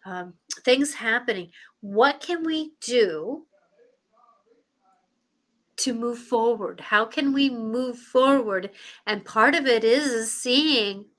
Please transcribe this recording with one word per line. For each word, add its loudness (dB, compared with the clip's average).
um, -12
things 2
happening, -4
what 2
can -6
we -4
do 0
to -4
move -6
forward? -2
How 0
can -2
we 2
move -6
forward? 2
And -4
part 4
of 0
it 4
is, 4
is -4
seeing 0